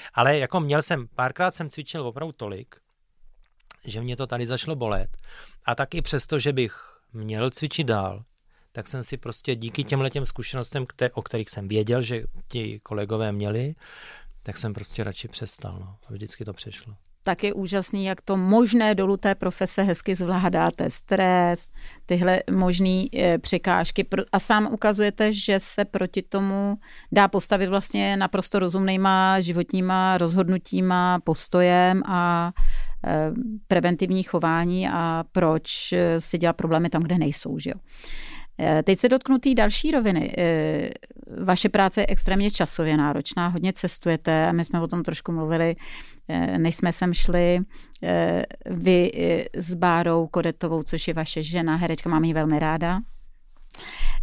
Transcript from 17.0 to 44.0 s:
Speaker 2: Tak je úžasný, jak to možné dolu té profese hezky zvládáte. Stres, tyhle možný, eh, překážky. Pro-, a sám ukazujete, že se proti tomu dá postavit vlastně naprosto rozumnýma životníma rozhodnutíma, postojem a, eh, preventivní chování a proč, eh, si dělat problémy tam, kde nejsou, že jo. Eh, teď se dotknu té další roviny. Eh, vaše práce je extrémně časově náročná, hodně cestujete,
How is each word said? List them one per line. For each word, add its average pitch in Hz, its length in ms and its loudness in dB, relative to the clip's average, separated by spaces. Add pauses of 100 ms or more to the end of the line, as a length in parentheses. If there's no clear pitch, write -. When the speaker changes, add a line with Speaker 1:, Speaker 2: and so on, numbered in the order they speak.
Speaker 2:
Tak 190 220 -2
je 202 100 0
úžasný, 190 500 -4
jak 190 160 -4
to 196 160 -2
možné 214 580 4
dolu 190 220 0
té 196 180 0
profese 190 480 -2
hezky 196 320 0
zvládáte. 180 760 0
Stres, 180 800 2 (360)
tyhle 180 340 2 (100)
možný, 185 580 2 (100)
eh, 170 200 4
překážky. 180 680 0
Pro-, 190 180 -2 (100)
a 196 60 4
sám 214 340 2
ukazujete, 208 600 2
že 196 280 0
se - 240 0
proti 190 380 -4
tomu 196 560 -2 (340)
dá 196 160 6
postavit 196 380 0
vlastně 196 500 0
naprosto 190 420 -2
rozumnýma 190 840 2
životníma 185 800 2
rozhodnutíma, 180 1040 2
postojem 180 840 4
a, 175 460 0 (540)
eh, 156 240 0 (380)
preventivní 180 540 2
chování 175 680 0
a 165 440 -2
proč, 160 600 0
eh, 170 280 2
si 170 180 -4
dělat 165 180 2
problémy 160 340 0
tam, 165 120 0
kde 175 160 0
nejsou, 156 400 -2
že 147 120 -8
jo. - 60 -8 (840)
Eh, 156 220 2
teď 190 160 4
se 247 100 4
dotknu 262 300 2
té 262 160 2
další 220 360 2
roviny. 196 480 2
Eh, 156 520 0 (540)
vaše 185 240 4
práce 196 320 2
je 196 60 2
extrémně 202 440 4
časově 156 460 0
náročná, 151 520 0
hodně 175 240 -2
cestujete, 165 800 0